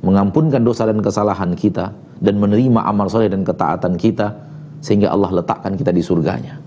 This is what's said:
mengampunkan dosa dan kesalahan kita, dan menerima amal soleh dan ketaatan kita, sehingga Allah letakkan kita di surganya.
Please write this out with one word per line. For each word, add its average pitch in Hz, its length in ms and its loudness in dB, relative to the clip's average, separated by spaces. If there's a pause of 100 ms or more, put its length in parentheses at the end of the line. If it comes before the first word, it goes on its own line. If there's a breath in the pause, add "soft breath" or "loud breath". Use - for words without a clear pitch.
mengampunkan 107 560 2
dosa 113 240 2
dan 107 160 0
kesalahan 101 480 0
kita, 92 400 -2 (280 loud breath)
dan 101 160 2
menerima 107 480 2
amal 101 240 0
soleh 104 240 2
dan 98 160 -2
ketaatan 90 480 0
kita, 104 400 0 (480 loud breath)
sehingga 101 280 2
Allah 92 280 2
letakkan 95 400 -4
kita 87 160 0
di 87 80 2
surganya. 82 640 -2